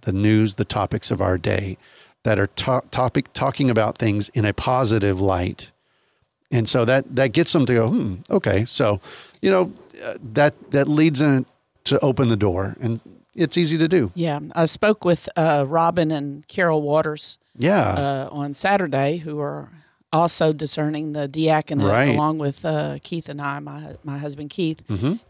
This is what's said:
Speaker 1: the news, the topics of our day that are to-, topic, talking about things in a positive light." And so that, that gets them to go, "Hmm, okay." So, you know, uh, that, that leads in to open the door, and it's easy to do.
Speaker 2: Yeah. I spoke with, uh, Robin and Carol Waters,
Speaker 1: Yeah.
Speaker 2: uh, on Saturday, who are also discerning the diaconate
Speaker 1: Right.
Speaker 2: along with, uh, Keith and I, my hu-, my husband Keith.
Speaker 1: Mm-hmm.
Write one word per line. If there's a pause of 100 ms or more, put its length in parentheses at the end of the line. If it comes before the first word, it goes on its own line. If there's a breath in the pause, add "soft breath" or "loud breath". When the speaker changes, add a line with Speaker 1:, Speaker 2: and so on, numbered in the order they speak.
Speaker 1:
the
news,
the
topics
of
our
day (480 soft breath)
that
are
to-,
topic,
talking
about
things
in
a
positive
light." (800)
And
so
that,
that
gets
them
to
go,
"Hmm, (160)
okay."
So, (420 loud breath)
you
know, (320)
uh, (180)
that, (160)
that
leads
in (400)
to
open
the
door,
and (320)
it's
easy
to
do.
Speaker 2:
Yeah. (140)
I
spoke
with,
uh,
Robin
and
Carol
Waters, (220)
Speaker 1:
Yeah.
Speaker 2:
uh,
on
Saturday,
who
are (440 soft breath)
also
discerning
the
diaconate
Speaker 1:
Right.
Speaker 2:
along
with,
uh,
Keith
and
I,
my
hu-,
my
husband
Keith.
Speaker 1:
Mm-hmm. (140)